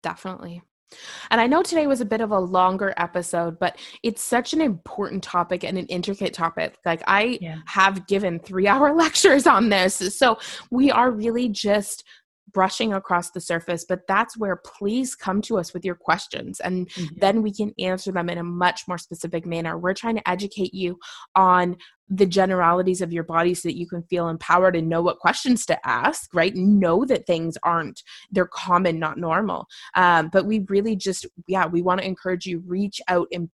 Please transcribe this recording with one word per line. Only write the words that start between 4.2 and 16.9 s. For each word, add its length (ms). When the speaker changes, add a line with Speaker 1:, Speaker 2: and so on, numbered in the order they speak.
Speaker 1:
such 300
an 80
important 640
topic 400
and 120
an 100
intricate 460
topic. 440
Like, 220
I 320
Speaker 2:
Yeah. 260
Speaker 1:
have 400
given 320
three-hour 560
<laughs> 100
lectures 440
on 220
this. 260
So 220
we 220
are 180
really 380
just 560
brushing 420
across 380
the 80
surface, 460
but 200
that's 320
where 180
please 580
come 280
to 160
us 160
with 100
your 120
questions, 640
and 280
Speaker 2:
Mm-hmm. 300